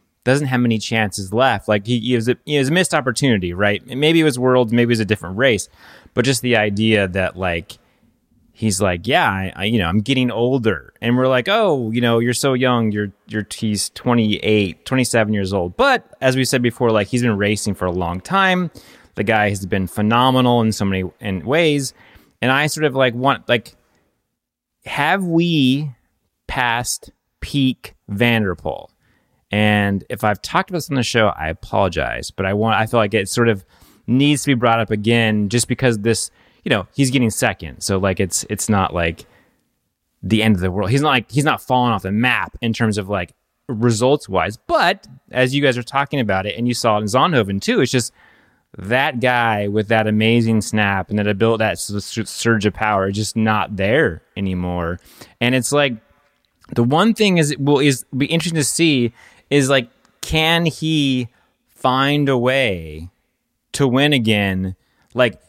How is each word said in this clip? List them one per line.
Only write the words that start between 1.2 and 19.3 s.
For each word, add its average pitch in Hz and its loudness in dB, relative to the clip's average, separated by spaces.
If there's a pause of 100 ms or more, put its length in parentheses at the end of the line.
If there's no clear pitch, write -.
left. 117 0
Like, 104 0
he, 120 0
he 120 -2
was 113 0
a, 123 0 (120)
it 147 0
was 135 0
a - 0
missed 180 0
opportunity, 120 0
right? 101 0
And 127 -10
maybe 160 4
it - 2
was 135 0
Worlds, 123 2
maybe 120 2
it 117 2
was - -2
a 110 0
different 95 -4
race, 117 2 (460)
but 117 0
just 131 0
the 123 2
idea 104 2
that, 92 -4
like, 87 -4 (760)
he's 101 -2
like, 90 -2
"Yeah, 143 2
I, 95 -4
I, 90 -8
you 117 0
know, 90 2
I'm 92 2
getting 127 0
older." 113 -2
And 120 0
we're 127 2
like, 127 0
"Oh, 175 0
you 120 -2
know, 117 2
you're 120 0
so 135 0
young. 123 2
You're, 104 -4 (160)
you're," 107 -6
he's 107 -4
twenty-eight, 107 0
twenty-seven 117 0
years 98 -2
old. 90 -2
But 262 0 (100)
as 131 2
we 131 0
said 123 0
before, 120 0
like, 107 2
he's 120 -2
been 117 0
racing 101 0
for 90 -4
a 90 0
long 87 -4
time. 185 0 (420)
The - -4
guy 104 2